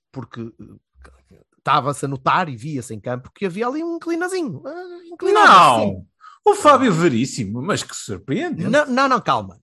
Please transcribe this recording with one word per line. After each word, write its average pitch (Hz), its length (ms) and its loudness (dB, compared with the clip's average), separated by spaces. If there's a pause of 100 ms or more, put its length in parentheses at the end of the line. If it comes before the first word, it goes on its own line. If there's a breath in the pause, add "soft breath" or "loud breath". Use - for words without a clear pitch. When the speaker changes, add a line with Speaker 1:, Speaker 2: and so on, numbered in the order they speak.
(120)
Speaker 1:
porque, 120 300 -14
eh, - 920 -20 (220)
estava-se 139 480 -2
a - 20 -4
notar 143 420 -2
e 127 60 -10
via-se 123 380 -10
em 107 60 -12
campo 123 340 -10
que 196 140 -8
havia 208 200 -6
ali 302 160 -6
um 339 120 -8
inclinazinho. 330 720 -6
Eh, 349 440 -16
inclinado, 392 360 4
Speaker 2:
Não! 160 320 8
Speaker 1:
sim. 98 280 -4 (420 loud breath)
Speaker 2:
O 403 60 4
Fábio 262 380 4
Veríssimo, 123 680 0
mas 156 220 -4
que - 100 -18
surpreendente. 160 760 -6
Speaker 1:
Não, 294 160 2
não, 269 240 0
não, 247 100 2
calma. 107 440 -4